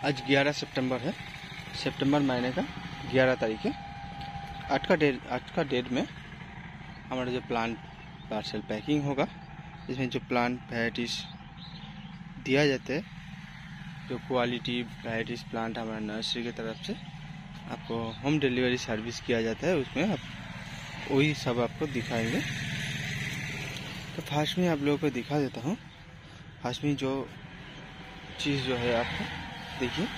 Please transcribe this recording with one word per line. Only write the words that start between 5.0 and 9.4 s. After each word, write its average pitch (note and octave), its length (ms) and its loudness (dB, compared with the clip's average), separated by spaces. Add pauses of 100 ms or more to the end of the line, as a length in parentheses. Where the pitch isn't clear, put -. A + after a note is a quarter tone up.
आज - 300 -4
का F3 80 4
डेट B2+ 240 2
में C#3 180 2 (1040)
हमारा B2+ 220 0
जो B2 80 2
प्लांट A#2 360 2 (540)
पार्सल G#3 380 -2
पैकिंग C#3+ 360 2
होगा, C#3+ 220 4 (640)